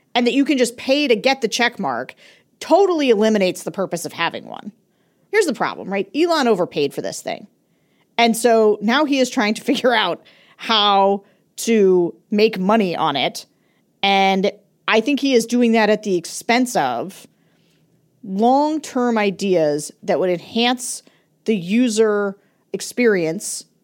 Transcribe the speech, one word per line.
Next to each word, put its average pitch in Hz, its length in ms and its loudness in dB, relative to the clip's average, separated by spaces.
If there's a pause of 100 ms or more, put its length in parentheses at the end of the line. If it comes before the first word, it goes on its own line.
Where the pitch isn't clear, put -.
(140)
and 247 120 0
that 226 60 2
you 277 120 2
can 285 140 0
just 240 180 0
pay 285 300 -2
to 247 80 2
get 262 260 0
the 220 80 -2
check 233 300 -2
mark 135 360 -6 (440)
totally 330 520 2
eliminates 202 520 2
the 175 80 -10
purpose 180 340 -6
of 147 80 -10
having 165 340 -6
one. - 260 -16 (580)
Here's 403 160 2
the 254 80 -2
problem, 143 380 -6
right? - 240 -4
Elon 311 320 2
overpaid 160 460 0
for - 80 -8
this - 180 -10
thing. - 260 -10 (720)
And 233 200 2
so 226 440 4
now 247 240 0
he 269 140 0
is 254 120 0
trying 214 240 -2
to - 80 -12
<laughs> - 20 -20
figure 254 300 0
out 190 280 -2 (340)
how 202 680 0 (320)
to 190 580 2 (160)
make 220 280 2
money 190 380 0
on 151 180 -2
it. 131 320 -4 (560)
And 196 480 2 (380)
I 220 120 4
think 269 200 -2
he 277 140 0
is 226 120 2
doing 240 260 2
that 214 180 2
at 214 120 0
the 196 140 -2
expense 240 600 -2
of 135 500 -4 (960)
long-term 247 920 0
ideas 175 760 0 (100)
that 175 160 0
would 180 120 0
enhance 233 720 -4 (420)
the 220 120 0
user 208 800 0 (360)
experience 196 920 -2 (200)